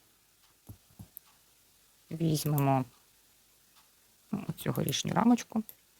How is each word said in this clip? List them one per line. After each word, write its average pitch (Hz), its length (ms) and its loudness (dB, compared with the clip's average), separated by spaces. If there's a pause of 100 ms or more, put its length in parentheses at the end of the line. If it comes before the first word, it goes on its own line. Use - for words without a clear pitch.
(2000)
Візьмемо, 147 720 2 (1500)
ну, - 160 -6
оцю - 240 -6
горішню - 420 -2
рамочку. 226 500 2 (360)